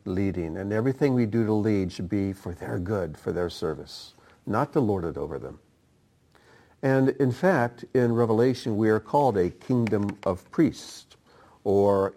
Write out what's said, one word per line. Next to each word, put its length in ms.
leading. 520
And 160
everything 400
we 120
do 200
to 80
lead 380
should 180
be 240
for 200
their 260
good, 380
for 140
their 180
service, 640
not 280
to 60
lord 260
it 120
over 220
them. 200
And 280
in 220
fact, 600
in 200
Revelation, 640
we 140
are 100
called 380
a 120
kingdom 720
of 280
priests, 640
or 540